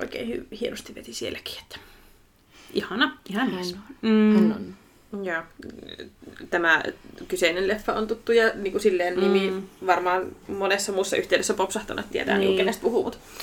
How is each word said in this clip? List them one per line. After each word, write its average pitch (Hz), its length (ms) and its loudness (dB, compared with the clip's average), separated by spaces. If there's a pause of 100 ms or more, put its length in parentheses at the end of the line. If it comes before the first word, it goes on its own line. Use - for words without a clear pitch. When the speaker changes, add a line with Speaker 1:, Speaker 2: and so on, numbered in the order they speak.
Speaker 1:
oikein - 260 -6
hy-, - 340 -8
hienosti - 340 -8
veti - 180 -16
sielläkin, - 480 -10
että... - 180 -18 (920)
Ihana, - 440 -2 (120)
ihana 220 160 -2
Speaker 2:
Hän 185 100 -2
Speaker 1:
mies. 180 180 -6
Speaker 2:
on. 196 60 -12 (220)
Speaker 1:
Mm. 214 340 6
Speaker 2:
Hän 214 160 6 (600)
on. 196 140 -8
Speaker 3:
Joo. 165 160 -4 (1080)
Tämä 165 340 4 (440)
kyseinen 180 400 0
leffa 208 260 -2
on 214 140 -2
tuttu 226 240 -2
ja 226 240 6
niinku 190 240 -4
silleen 180 400 2
nimi 190 320 4
Speaker 1:
Mm. 190 100 -4 (240)
Speaker 3:
varmaan 180 360 2 (260)
monessa 196 440 0
muussa 190 260 0
yhteydessä - 360 2
popsahtanut, - 460 -2
että - 120 -10
tietää - 260 0
Speaker 1:
Niin. 196 100 4
Speaker 3:
niinku 190 100 4
kenestä 196 240 0
puhuu, 233 220 2
mut - 160 -6 (240)